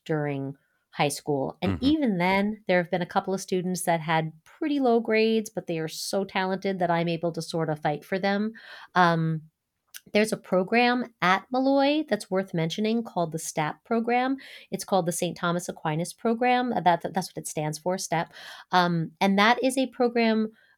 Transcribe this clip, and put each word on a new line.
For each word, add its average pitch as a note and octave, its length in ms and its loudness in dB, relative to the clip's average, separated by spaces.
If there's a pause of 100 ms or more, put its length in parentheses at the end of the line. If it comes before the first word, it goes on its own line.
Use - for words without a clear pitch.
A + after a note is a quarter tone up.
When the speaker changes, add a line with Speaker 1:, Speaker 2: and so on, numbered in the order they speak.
Speaker 1:
during C#3+ 500 -2 (360)
high D3 180 0
school. C#3 520 -4
And G2 120 0
Speaker 2:
Mm-hmm. D3 120 -2
Speaker 1:
even C#4 340 2
then, G3 480 0
there F3+ 140 4
have E3+ 100 -4
been F3 100 0
a F3 40 -2
couple F#3+ 280 -2
of F#3+ 80 -4
students F#3 420 -4
that E3+ 160 2
had D#3+ 320 0 (140)
pretty D4 340 -4
low A#3 220 4
grades, A3 480 2
but - 180 -8
they E3 120 -2
are D#3+ 100 -4
so - 340 -4
talented F#3+ 560 -2
that F3 120 2
I'm E3+ 180 2
able E3+ 240 -2
to E3 80 -6
sort D#3+ 280 -2
of D3+ 120 -4
fight D3+ 240 -2
for F#3+ 120 -4
them. G3+ 360 0 (400)
Um, E3 480 2 (720)
there's G#3+ 180 2
a F#3+ 60 -4
program A#3 680 0 (160)
at F3+ 300 2
Molloy C#4 560 2
that's - 220 -4
worth F#3+ 240 -2
mentioning G#3+ 500 0
called F3 280 -4
the D#3+ 80 -6
stap - 440 -6
program. A#3+ 540 0 (340)
It's F#3+ 140 -6
called F3+ 220 2
the F3 40 -2
Saint E3+ 240 -4
Thomas F3 320 -2
Aquinas E3 460 -4
program. B3 560 0
That, F3 320 2
that's F3 280 -4
what - 120 -12
it - 60 -10
stands D3+ 320 -4
for, F#3 180 -2
stap. E3+ 340 -2 (400)
Um, F3 480 2
and G3 180 4
that A3+ 260 4
is C4 140 2
a C4 100 2
program A3+ 640 0 (260)